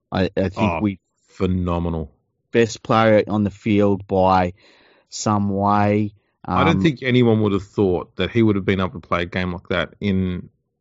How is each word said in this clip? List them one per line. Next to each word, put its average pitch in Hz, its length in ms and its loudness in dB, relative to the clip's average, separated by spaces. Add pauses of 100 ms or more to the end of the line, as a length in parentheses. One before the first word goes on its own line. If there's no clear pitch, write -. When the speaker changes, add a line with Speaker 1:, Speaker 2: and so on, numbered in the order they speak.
Speaker 1:
I, 92 280 0
I 95 120 0
think 98 80 -10
Speaker 2:
Oh, 87 240 0
Speaker 1:
we 98 180 -2 (280)
Speaker 2:
phenomenal. 87 840 -4 (400)
Speaker 1:
best 117 280 2
player 110 460 4
on 104 160 -2
the 101 60 -2
field 101 580 0
by 92 460 2 (560)
some 104 400 -2
way. 104 640 0 (320)
Speaker 2:
I 90 180 0
don't 165 140 2
Speaker 1:
Um, 190 40 -2
Speaker 2:
think 147 220 -2
anyone 120 380 2
would 104 100 0
have 98 160 -4
thought 90 480 -2
that 92 160 -4
he 117 100 0
would 107 140 2
have 95 100 -6
been 98 140 0
able 92 120 -4
to 87 140 -14
play 90 180 -2
a - 20 -4
game 92 260 -4
like 92 160 -12
that 87 320 -4
in, 95 500 -2 (320)